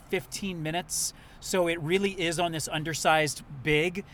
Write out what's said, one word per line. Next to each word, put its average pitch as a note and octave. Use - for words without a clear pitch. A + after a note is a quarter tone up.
fifteen F#3
minutes. D#3+
So F3+
it E3+
really F#3+
is E3+
on F3
this D#3+
undersized D#3
big E3